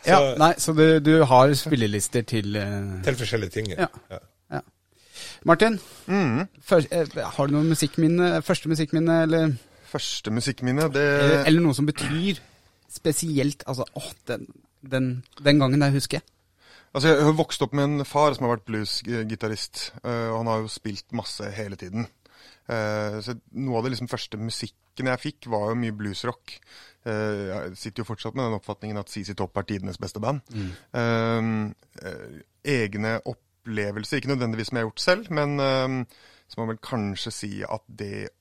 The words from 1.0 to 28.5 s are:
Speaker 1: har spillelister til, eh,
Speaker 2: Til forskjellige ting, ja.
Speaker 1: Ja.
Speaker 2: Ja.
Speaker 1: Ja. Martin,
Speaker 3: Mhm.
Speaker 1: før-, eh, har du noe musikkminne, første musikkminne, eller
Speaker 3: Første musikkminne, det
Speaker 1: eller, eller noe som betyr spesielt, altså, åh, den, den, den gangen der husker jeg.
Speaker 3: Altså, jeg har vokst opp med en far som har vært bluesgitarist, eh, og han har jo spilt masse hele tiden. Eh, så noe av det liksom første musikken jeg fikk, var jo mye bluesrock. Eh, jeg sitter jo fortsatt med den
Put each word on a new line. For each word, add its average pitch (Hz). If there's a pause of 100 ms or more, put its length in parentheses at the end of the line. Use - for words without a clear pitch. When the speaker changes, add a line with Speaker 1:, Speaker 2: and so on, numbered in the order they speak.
Speaker 1:
har 131
spillelister 117
til, 104
eh, 101
Speaker 2:
Til 139
forskjellige 110
ting, 110
ja. 170
Speaker 1:
Ja. - (240)
Speaker 2:
Ja. 92 (340)
Speaker 1:
Ja. - (880)
Martin, 208 (300)
Speaker 3:
Mhm. 170 (180)
Speaker 1:
før-, 160
eh, 156
har 139
du 143
noe 147
musikkminne, 165
første -
musikkminne, 160
eller 160 (400)
Speaker 3:
Første -
musikkminne, 127
det 139
Speaker 1:
eller, 143
eller 156
noe 156
som 139
betyr 151 (500)
spesielt, 147
altså, 127 (100)
åh, - (180)
den, 113 (440)
den, 127 (220)
den 147
gangen 139
der 143
husker 139
jeg. - (720)
Speaker 3:
Altså, 139
jeg 147
har 151
vokst -
opp 131
med 143
en 143
far 147
som 123
har 120
vært 107
bluesgitarist, 110 (120)
eh, 117
og 113
han 117
har 113
jo -
spilt -
masse 104
hele 101
tiden. 101 (600)
Eh, 107
så 117 (160)
noe 131
av 113
det 131
liksom 120
første -
musikken -
jeg 127
fikk, -
var 107
jo 113
mye 117
bluesrock. 104 (480)
Eh, 107 (120)
jeg 92
sitter -
jo 110
fortsatt 113
med 131
den 113